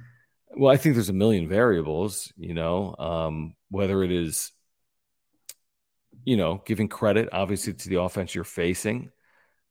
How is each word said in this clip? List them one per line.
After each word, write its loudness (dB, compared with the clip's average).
Well, 6
I 8
think 4
there's 2
a -2
million 4
variables, 0
you -8
know, -2
um, -4
whether 0
it 0
is, -4
you 2
know, 0
giving 0
credit, 0
obviously, -4
to -14
the 0
offense -4
you're -6
facing, -4